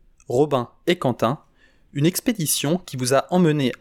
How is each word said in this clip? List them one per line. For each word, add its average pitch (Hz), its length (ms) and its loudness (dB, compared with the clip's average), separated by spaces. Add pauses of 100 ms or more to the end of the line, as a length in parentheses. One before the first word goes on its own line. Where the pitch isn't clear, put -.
(300)
Robin 131 400 0 (180)
et 175 100 2
Quentin, 123 420 0 (540)
une 143 120 0
expédition 165 720 -2
qui - 180 -12
vous 127 180 -2
a 135 200 2
emmené 151 480 2